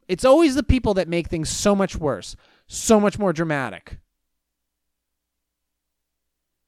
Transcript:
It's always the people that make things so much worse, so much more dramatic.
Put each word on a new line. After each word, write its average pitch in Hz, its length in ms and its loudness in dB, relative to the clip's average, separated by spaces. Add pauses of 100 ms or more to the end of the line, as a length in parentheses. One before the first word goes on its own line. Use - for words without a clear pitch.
It's - 160 -4
always 277 300 6
the 277 100 -2
people 233 320 0
that 180 120 -2
make 170 220 -4
things 160 200 -6
so 202 260 2
much 196 200 -2
worse, 131 400 -6 (320)
so - 320 2
much 202 180 0
more 196 160 -2
dramatic. 143 640 -6 (2750)